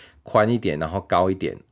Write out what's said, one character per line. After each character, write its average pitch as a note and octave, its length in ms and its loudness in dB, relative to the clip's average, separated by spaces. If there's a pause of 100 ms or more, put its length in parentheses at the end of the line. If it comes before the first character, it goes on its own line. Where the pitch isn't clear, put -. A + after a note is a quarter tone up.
(220)
宽 G#2+ 260 2
一 A#2+ 80 2
点， E2+ 220 -2
然 D#2+ 100 -4
后 F2+ 120 -4
高 F2+ 280 2
一 F#2+ 60 0
点， E2 220 -6 (160)